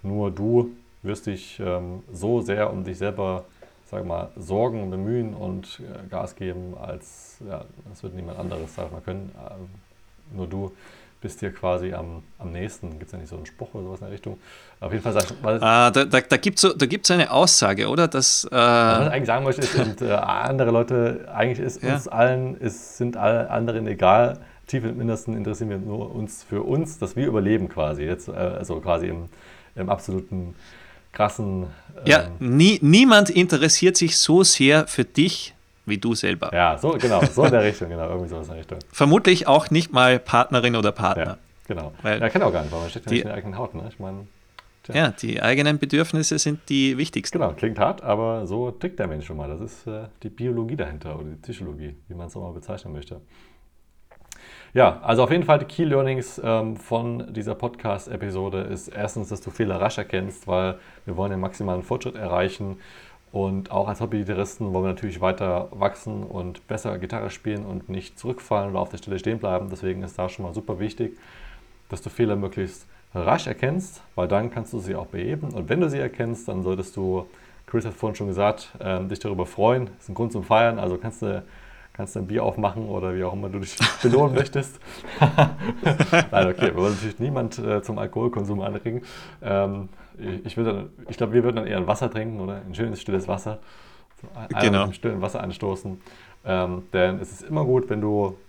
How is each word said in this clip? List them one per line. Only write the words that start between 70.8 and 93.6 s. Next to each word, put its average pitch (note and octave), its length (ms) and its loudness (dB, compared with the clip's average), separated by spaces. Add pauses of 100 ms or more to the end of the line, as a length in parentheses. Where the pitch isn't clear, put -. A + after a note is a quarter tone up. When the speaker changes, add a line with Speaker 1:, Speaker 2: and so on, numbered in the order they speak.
Speaker 1:
dass G2 140 -12
du - 80 -12
Fehler G#2+ 260 0
möglichst F#2+ 500 -6 (280)
rasch F#2+ 320 0
erkennst, D3+ 560 -4 (140)
weil F2+ 120 -2
dann G#2+ 220 0
kannst - 240 -8
du A2 60 -6
sie F#2 140 -6
auch F#2 120 -8
beheben. C3 440 -6
Und F#2+ 200 -8
wenn D3+ 100 0
du E3 80 2
sie C#3 100 -2
erkennst, A#2 500 -6
dann F#2+ 140 -4
solltest F#2 340 -4
du, F#2 300 -2 (400)
Chris A2 200 -2
hat F#2+ 80 -8
vorhin G#2+ 220 -6
schon G#2 120 -6
gesagt, G2+ 420 0 (100)
ähm, F#2+ 280 -4
dich F#2+ 100 -6
darüber G2 280 -4
freuen. A#2+ 400 2
Das - 180 -18
ist - 60 -16
ein F#2 40 -8
Grund A2+ 180 -2
zum G2+ 120 -6
Feiern, A2+ 340 4
also F#2 200 -2
kannst A2+ 240 -8
du, F#2+ 200 -4 (520)
kannst G2 220 -10
du A2 40 -4
ein F#2 60 -6
Bier G#2+ 180 -2
aufmachen G#2+ 420 -2
oder F#2 280 -4
wie F#2 100 -2
auch F2+ 80 -4
immer G2+ 160 -8
du G2 120 -6
dich - 160 -10 (120)
<laughs> - 140 -6
belohnen C3 320 4
möchtest. C3+ 440 -4 (420)
<laughs> - 0 - (1120)
Nein, F#2+ 180 4
okay, F#2 180 0
wir E2+ 100 0
wollen G2+ 180 2
natürlich G#2 240 -8
niemand, A#2+ 400 -4
äh, G#2+ 240 -2
zum G#2 160 -8
Alkoholkonsum G#2 640 -2
anregen. G2+ 420 -6 (400)
Ähm, G2 460 -2 (300)
ich, G2+ 280 -8
ich G#2+ 100 -8
würde A2+ 160 0
dann, G2+ 180 -6 (180)
ich - 80 -12
glaub, A2 160 -2
wir A#2+ 120 6
würden A#2+ 120 0
dann A2 100 -4
eher G#2 120 -4
ein F2 80 -2
Wasser A2+ 240 0
trinken, A2 300 -6
oder? G2 260 -8
Ein F2+ 80 -12
schönes, A2 260 -6
stilles F#2+ 280 -2
Wasser. G2+ 300 -4 (760)